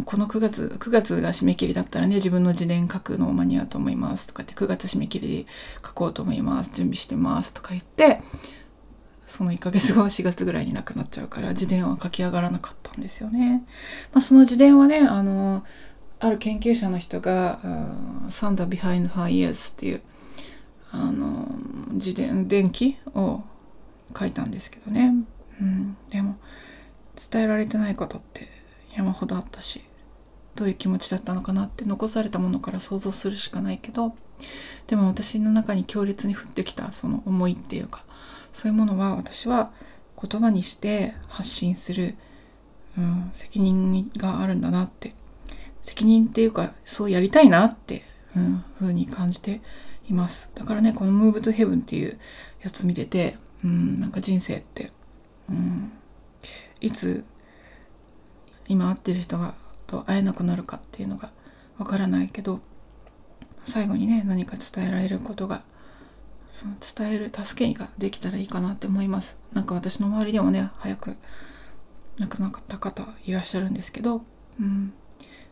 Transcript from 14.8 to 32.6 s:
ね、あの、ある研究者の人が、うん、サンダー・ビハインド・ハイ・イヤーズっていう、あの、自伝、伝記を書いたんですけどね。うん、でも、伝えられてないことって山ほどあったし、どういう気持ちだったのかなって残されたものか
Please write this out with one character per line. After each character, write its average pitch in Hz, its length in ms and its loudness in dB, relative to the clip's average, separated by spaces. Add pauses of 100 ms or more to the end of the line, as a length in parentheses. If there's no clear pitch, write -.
ね、 302 140 6
あ 202 220 6
の、 196 420 0 (560)
あ 226 100 2
る 214 80 0
研 214 220 -2
究 233 140 4
者 208 140 0
の 180 100 0
人 180 220 -6
が、 180 440 0
う 80 640 -4
ん、 - 20 -8
サ - 200 0
ン 196 60 4
ダ 180 100 2
ー・ - 20 0
ビ 185 80 -2
ハ 180 180 2
イ 180 60 4
ン 175 40 2
ド・ 175 40 2
ハ 175 200 0
イ・ 92 100 4
イ - 20 6
ヤ 165 100 4
ー - 40 -2
ズ - 160 -8
っ - 20 -10
て - 140 -8
い - 80 -2
う、 - 80 -10 (920)
あ - 180 -2
の、 - 380 -4 (440)
自 95 220 -2
伝、 190 320 0
伝 196 240 4
記 262 280 0 (160)
を 196 280 0 (720)
書 190 100 -4
い - 40 -4
た - 140 -6
ん - 80 -6
で - 80 -8
す - 100 -14
け - 80 -20
ど 208 140 -10
ね。 247 220 6 (460)
う 202 40 0
ん、 190 320 0 (140)
で 196 120 -2
も、 196 140 -2 (960)
伝 220 120 2
え - 20 2
ら 214 100 2
れ 214 100 0
て 214 120 -2
な 208 100 0
い 196 60 -2
こ 175 120 -6
と - 120 -10
っ - 20 -20 (120)
て - 160 -16 (480)
山 190 160 0
ほ 190 140 -6
ど 190 100 -4
あ - 20 -4
っ - 120 -8
た - 120 -16
し、 - 200 -10 (760)
ど 214 80 -2
う 196 40 0
い 190 40 2
う - 20 -4
気 - 140 -4
持 185 100 2
ち - 120 -6
だ 185 80 -2
っ - 20 -16
た - 120 -8
の 185 100 -4
か 190 100 -4
な 196 120 2
っ 196 40 -4
て - 160 -10
残 202 240 -2
さ 220 140 -2
れ 214 60 -4
た 196 120 -4
も 180 100 0
の 180 80 0
か 180 140 -8